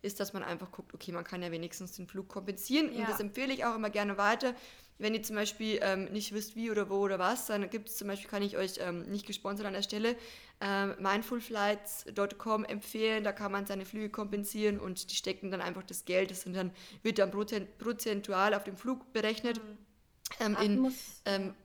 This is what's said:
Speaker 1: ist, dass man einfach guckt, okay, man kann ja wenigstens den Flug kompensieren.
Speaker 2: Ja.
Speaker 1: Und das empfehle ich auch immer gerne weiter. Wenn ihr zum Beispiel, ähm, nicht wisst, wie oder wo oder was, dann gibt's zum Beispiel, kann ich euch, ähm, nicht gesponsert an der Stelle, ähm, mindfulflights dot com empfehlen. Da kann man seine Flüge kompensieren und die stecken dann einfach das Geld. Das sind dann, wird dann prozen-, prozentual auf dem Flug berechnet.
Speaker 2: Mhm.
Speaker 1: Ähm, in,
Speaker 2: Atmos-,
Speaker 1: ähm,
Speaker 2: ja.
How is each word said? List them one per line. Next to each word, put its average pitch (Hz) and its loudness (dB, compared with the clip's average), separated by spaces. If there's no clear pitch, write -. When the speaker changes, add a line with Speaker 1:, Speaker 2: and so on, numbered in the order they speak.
Speaker 1:
ist, 202 -4
dass 196 -2
man - -4
einfach 175 -6
guckt, - -14
okay, 180 -8
man 175 -4
kann 180 -6
ja 175 -4
wenigstens 170 -6
den 180 -10
Flug 190 -8
kompensieren. 202 0
Speaker 2:
Ja. - -2
Speaker 1:
Und 214 2
das 214 0
empfehle 254 0
ich 269 -2
auch 233 2
immer 214 0
gerne 208 2
weiter. 233 4
Wenn 214 0
ihr 220 0
zum 214 -4
Beispiel, 214 0
ähm, 190 2
nicht 208 -4
wisst, 214 -4
wie 226 0
oder 208 2
wo 196 2
oder 196 4
was, 202 4
dann 202 0
gibt's 214 -6
zum 208 -4
Beispiel, 202 -6
kann 202 0
ich 202 0
euch, 185 -2
ähm, 175 -2
nicht 202 -4
gesponsert 202 -4
an 196 -4
der 196 0
Stelle, 220 2
ähm, 196 2
mindfulflights 208 0
dot 202 2
com 214 2
empfehlen. 220 0
Da 208 2
kann 202 -2
man 196 0
seine 190 -2
Flüge 214 -4
kompensieren 208 2
und - -6
die - -2
stecken 190 -2
dann 185 -2
einfach 180 -4
das 180 -8
Geld. 185 4
Das 180 -8
sind 185 -6
dann, 185 0
wird 220 2
dann 190 8
prozen-, 208 -2
prozentual 208 2
auf 202 0
dem 196 -6
Flug 254 -4
berechnet. 220 0
Speaker 2:
Mhm. 214 -14
Speaker 1:
Ähm, 214 4
in, 208 6
Speaker 2:
Atmos-, - -4
Speaker 1:
ähm, 196 2
Speaker 2:
ja. 190 -6